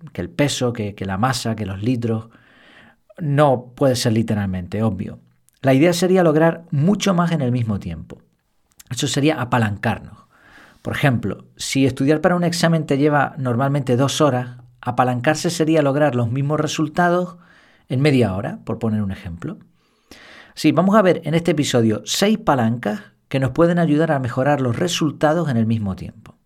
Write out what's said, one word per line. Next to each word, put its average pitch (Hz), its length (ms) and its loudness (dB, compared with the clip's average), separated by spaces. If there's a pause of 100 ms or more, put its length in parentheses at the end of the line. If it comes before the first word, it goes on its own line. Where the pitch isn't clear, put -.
(120)
que 95 100 -8
el 87 100 -6
peso, 131 420 -2
que, 101 220 -8
que 95 100 -10
la 95 140 -4
masa, 120 360 -2
que 107 120 -6
los 98 160 -8
litros. 113 460 -2 (920)
No 143 560 2
puede 131 200 2
ser 120 180 0
literalmente, 101 680 -2
obvio. 101 380 -4 (420)
La 135 140 4
idea 165 180 4
sería 180 300 2
lograr 160 480 2
mucho 190 420 0
más 170 180 2
en 156 100 -2
el 123 100 0
mismo 110 280 -2
tiempo. - 440 -12 (680)
Eso 123 180 -4
sería 147 320 0
apalancarnos. 110 760 -2 (640)
Por - 140 -6
ejemplo, 113 500 -2 (120)
si - 280 0
estudiar 135 340 0
para 180 160 2
un 175 80 -2
examen 165 440 0
te 139 100 0
lleva 147 400 2
normalmente 131 600 0
dos 135 220 0
horas, 123 420 0 (200)
apalancarse 127 680 0
sería 160 320 2
lograr 139 320 2
los 117 160 0
mismos 143 280 -2
resultados 175 760 0 (500)
en 127 140 -2
media 127 320 4
hora, - 300 -6
por 113 160 -6
poner 107 240 -2
un 95 80 -4
ejemplo. - 480 -12 (960)
Sí, 156 160 2
vamos 185 240 4
a 214 80 6
ver 180 200 2
en 151 120 -2
este 170 160 0
episodio 120 520 2
seis 214 360 0
palancas 127 600 -2 (260)
que 135 120 -2
nos 127 120 0
pueden 170 280 4
ayudar 156 320 2
a 139 80 0
mejorar 131 420 0
los - 160 0
resultados 160 720 0
en 120 80 0
el 113 80 2
mismo 107 300 -2
tiempo. - 400 -16 (100)